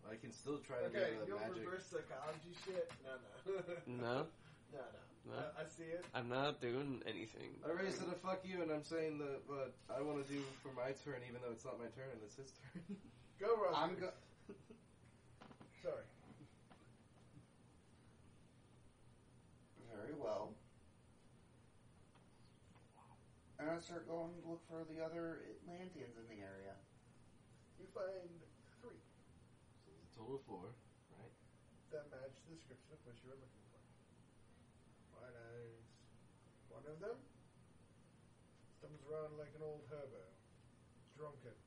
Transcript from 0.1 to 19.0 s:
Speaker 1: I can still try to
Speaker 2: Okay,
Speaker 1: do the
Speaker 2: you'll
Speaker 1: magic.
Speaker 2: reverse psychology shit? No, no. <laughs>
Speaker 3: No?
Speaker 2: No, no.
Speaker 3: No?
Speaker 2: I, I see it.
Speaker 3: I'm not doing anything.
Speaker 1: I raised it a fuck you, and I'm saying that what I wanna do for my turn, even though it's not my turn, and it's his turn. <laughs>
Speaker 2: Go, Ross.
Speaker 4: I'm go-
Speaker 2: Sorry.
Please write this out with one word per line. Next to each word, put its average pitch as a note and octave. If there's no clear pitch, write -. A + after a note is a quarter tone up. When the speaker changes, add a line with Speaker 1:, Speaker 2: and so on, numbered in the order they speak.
Speaker 1:
I A2+
can A#2
still C#3+
try -
to A#2+
Speaker 2:
Okay, F#3
Speaker 1:
do -
the F3
Speaker 2:
you'll G3+
Speaker 1:
magic. G#3+
Speaker 2:
reverse F#3
psychology D#3+
shit? F3+
No, C3
no. F#3
<laughs> -
Speaker 3:
No? B2
Speaker 2:
No, -
no. -
Speaker 3:
No? A#2
Speaker 2:
I, D3+
I D#3+
see E3
it. E3+
Speaker 3:
I'm A#2+
not C3+
doing B2+
anything. G#2+
Speaker 1:
I D3
raised F#3
it E3+
a F3
fuck F#3
you, F#3
and D#3
I'm D3+
saying D#3+
that C#3
what C3+
I C3+
wanna D3
do C#3
for C3+
my B2+
turn, C3
even A#2+
though A#2+
it's A2+
not B2
my A#2
turn, C3
and A2
it's G#2
his C3+
turn. F3+
<laughs> -
Speaker 2:
Go, A3
Ross. F3
Speaker 4:
I'm E3
go- F#3
Speaker 2:
Sorry. -